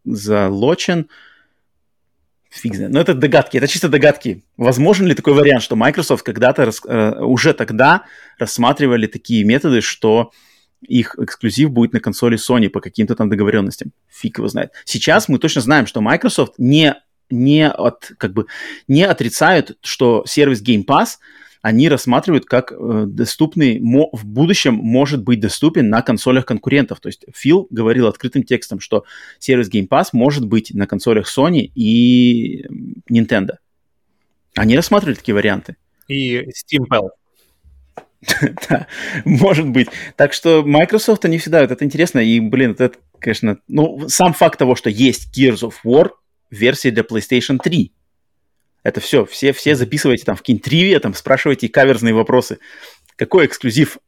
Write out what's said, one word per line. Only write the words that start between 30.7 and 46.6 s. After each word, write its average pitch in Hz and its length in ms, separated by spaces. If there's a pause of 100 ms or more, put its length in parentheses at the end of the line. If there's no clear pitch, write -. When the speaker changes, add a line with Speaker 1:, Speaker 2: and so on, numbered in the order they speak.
Speaker 1:
на 101 140
консолях 107 400
Sony 156 360 (120)
и, 120 920
м, - 440
Nintendo. 117 440 (1000)
Они 110 220
рассматривали 175 380
такие - 200
варианты. 101 400 (320)
Speaker 2:
И 131 300 (140)
Steam 135 380
Valve. 104 200 (1120)
Speaker 1:
<laughs> - 340 (140)
Да, - 180 (380)
может 160 420
быть. 127 220 (260)
Так 143 180
что 160 300
Microsoft, 180 640
они 165 120
всегда, 160 240
вот 127 100
это 127 120
интересно, 143 360
и, 113 200
блин, 120 320
вот 101 100
это, 127 160 (220)
конечно, 107 380 (100)
ну, 151 400
сам 170 260
факт 165 260
того, 127 160
что - 140
есть 117 480
Gears 123 320
of - 40 (100)
War 139 280 (380)
версия 120 420